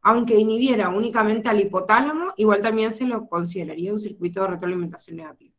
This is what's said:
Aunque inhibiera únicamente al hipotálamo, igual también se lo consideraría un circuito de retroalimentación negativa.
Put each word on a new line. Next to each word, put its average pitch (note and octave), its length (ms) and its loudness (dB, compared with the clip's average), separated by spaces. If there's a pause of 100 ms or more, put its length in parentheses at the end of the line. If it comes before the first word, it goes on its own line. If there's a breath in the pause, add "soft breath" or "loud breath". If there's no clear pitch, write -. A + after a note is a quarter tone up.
Aunque A3+ 320 4
inhibiera A3 540 4
únicamente A3 600 0
al G#3+ 100 4
hipotálamo, B3+ 800 0
igual G#3 240 4
también A3 320 0
se B3+ 120 -6
lo A3+ 220 -4
consideraría E3+ 640 -6
un G#3+ 80 -4
circuito F#3+ 420 -6
de F#3+ 60 0
retroalimentación F3 720 -6
negativa. D#3 420 -20